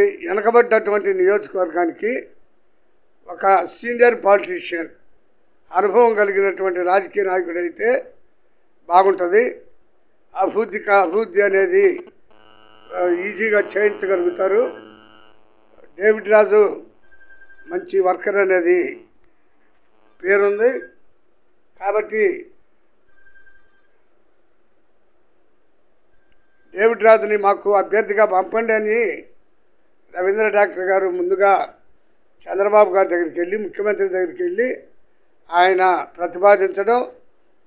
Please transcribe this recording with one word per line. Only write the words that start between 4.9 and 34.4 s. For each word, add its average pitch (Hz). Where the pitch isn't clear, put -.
అనుభవం 208
కలిగినటువంటి 190
రాజకీయ 190
నాయకుడైతే 185
బాగుంటది. 190
అభివృద్ధి 196
కా-, 202
అభివృద్ధి 185
అనేది, 196
ఆ, 180
ఈజీగా 202
చేయించగలుగుతారు. 190
డేవిడ్ 208
రాజు 208
మంచి 180
వర్కర్ 185
అనేది 180
పేరుంది. 202
కాబట్టి 202
డేవిడ్ 214
రాజుని 214
మాకు 202
అభ్యర్థిగా 202
పంపండి 202
అని 214
రవీంద్ర 202
డాక్టర్ 190
గారు 190
ముందుగా 180
చంద్రబాబు 196
గారి 190
దగ్గరికి 170
వెళ్ళి, 175
ముఖ్యమంత్రి 202
దగ్గరికి 180